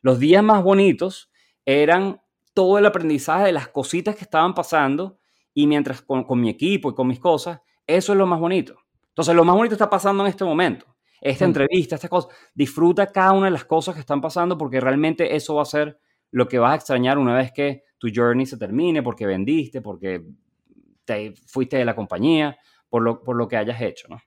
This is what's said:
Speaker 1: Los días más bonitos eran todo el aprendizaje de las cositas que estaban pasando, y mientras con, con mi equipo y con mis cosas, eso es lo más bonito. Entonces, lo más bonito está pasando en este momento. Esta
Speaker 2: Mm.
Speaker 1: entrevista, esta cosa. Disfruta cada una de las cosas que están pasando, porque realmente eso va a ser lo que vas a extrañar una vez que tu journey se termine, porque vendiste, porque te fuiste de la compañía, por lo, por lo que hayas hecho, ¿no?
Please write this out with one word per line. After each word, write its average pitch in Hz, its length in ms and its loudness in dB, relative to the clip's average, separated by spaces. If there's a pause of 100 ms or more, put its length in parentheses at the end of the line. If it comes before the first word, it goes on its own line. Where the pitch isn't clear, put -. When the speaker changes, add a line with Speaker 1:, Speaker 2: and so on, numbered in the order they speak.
Speaker 1:
Los 127 180 2
días 165 260 4
más 214 180 4
bonitos 190 680 2 (360)
eran 160 540 2 (340)
todo 190 240 4
el 202 80 6
aprendizaje 165 600 0
de 185 60 2
las 139 160 -6
cositas 180 480 -6
que - 80 -18
estaban 165 300 0
pasando, 160 640 -2 (360)
y 147 120 2
mientras 147 360 -2
con, 127 220 -4
con 123 160 -2
mi 117 100 0
equipo 160 400 -2
y 104 40 -12
con 127 140 -2
mis 127 120 -4
cosas, 170 400 -2 (260)
eso 185 260 0
es 196 60 4
lo 190 80 4
más 175 140 0
bonito. 170 360 -4 (320)
Entonces, 165 260 0
lo 170 100 8
más 180 120 6
bonito 220 180 2
está 208 160 0
pasando 196 340 0
en 196 60 0
este 190 140 -6
momento. 160 420 -2 (340)
Esta 135 260 -2
Speaker 2:
Mm. - 20 4
Speaker 1:
entrevista, 160 480 0
esta 170 120 -12
cosa. 180 200 -2 (260)
Disfruta 175 540 2
cada 190 240 4
una 196 140 4
de 190 40 2
las 156 140 -4
cosas 160 300 -2
que 156 60 -14
están 139 200 -4
pasando, 175 360 -4
porque 135 240 -4
realmente 147 540 0
eso 151 220 -4
va 147 60 0
a 143 40 -2
ser 147 320 -4 (320)
lo 123 160 0
que 123 140 -2
vas 123 120 4
a 156 40 2
extrañar 131 420 0
una 123 160 2
vez 127 160 0
que 143 320 -6 (160)
tu - 160 -8
journey 120 320 0
se 131 100 -14
termine, 139 460 -2
porque 113 240 -6
vendiste, 117 540 -2
porque 92 420 -10 (840)
te 107 300 -8 (140)
fuiste 131 280 -4
de 127 80 0
la 117 120 -2
compañía, 143 600 -2 (320)
por 117 140 0
lo, 117 220 -2
por 127 100 -4
lo 117 140 -2
que 120 80 -4
hayas 113 240 -4
hecho, - 280 -8
¿no? 92 180 -20